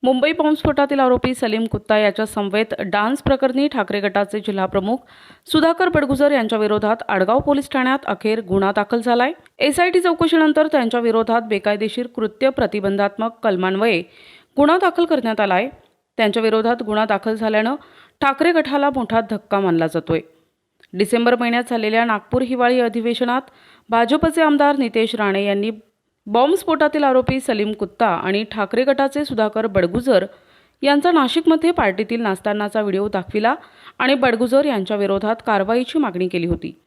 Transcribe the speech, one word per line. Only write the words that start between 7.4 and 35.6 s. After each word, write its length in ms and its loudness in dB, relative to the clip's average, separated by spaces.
ठाण्यात 360 0
अखेर 360 -2
गुन्हा 340 0
दाखल 260 -2
झालाय. 320 0
एसआयटी 420 2
चौकशीनंतर 680 2
त्यांच्या 320 0
विरोधात 420 0
बेकायदेशीर 680 -4
कृत्य 420 -2
प्रतिबंधात्मक 840 -2
कलमान्वये 580 0
गुन्हा 200 4
दाखल 280 2
करण्यात 340 -2
आलाय. 300 0
त्यांच्या 260 0
विरोधात 400 0
गुन्हा 220 0
दाखल 300 -2
झाल्यानं 400 0
ठाकरे 300 2
गटाला 380 0
मोठा 320 -2
धक्का 280 -4
मानला 280 0
जातोय. 320 -2
डिसेंबर 420 2
महिन्यात 340 -2
झालेल्या 360 0
नागपूर 360 -2
हिवाळी 380 2
अधिवेशनात 640 -2
भाजपचे 520 2
आमदार 360 4
नितेश 380 0
राणे 300 0
यांनी 260 -2
बॉम्बस्फोटातील 800 2
आरोपी 360 2
सलीम 340 -2
कुत्ता 340 -2
आणि 360 -2
ठाकरे 400 -4
गटाचे 420 0
सुधाकर 420 -2
बडगुजर 580 0
यांचा 300 2
नाशिकमध्ये 600 2
पार्टीतील 500 -2
नाचतानाचा 600 -4
व्हिडिओ 260 -2
दाखविला 480 -2
आणि 160 2
बडगुजर 500 2
यांच्या 320 -2
विरोधात 380 0
कारवाईची 540 0